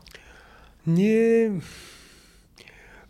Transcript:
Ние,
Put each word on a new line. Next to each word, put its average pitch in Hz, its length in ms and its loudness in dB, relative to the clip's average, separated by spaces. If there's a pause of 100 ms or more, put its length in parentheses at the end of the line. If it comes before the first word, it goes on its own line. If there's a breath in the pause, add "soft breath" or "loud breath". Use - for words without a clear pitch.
(880 loud breath)
Ние, 220 720 2 (1500 loud breath)